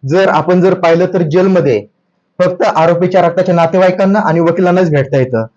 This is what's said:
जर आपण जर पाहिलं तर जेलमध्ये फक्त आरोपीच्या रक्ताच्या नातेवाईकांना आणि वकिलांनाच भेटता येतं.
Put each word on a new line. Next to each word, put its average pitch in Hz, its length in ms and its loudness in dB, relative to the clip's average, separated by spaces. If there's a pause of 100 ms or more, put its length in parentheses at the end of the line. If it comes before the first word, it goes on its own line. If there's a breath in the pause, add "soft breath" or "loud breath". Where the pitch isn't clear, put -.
जर 180 220 0
आपण 170 340 0
जर 185 120 2
पाहिलं 170 320 0
तर 180 160 -2
जेलमध्ये 165 640 0 (540)
फक्त 180 220 0
आरोपीच्या 175 600 0
रक्ताच्या 175 340 0
नातेवाईकांना 185 640 0
आणि 170 200 -2
वकिलांनाच 175 520 0
भेटता 139 260 -2
येतं. 120 280 -2 (120)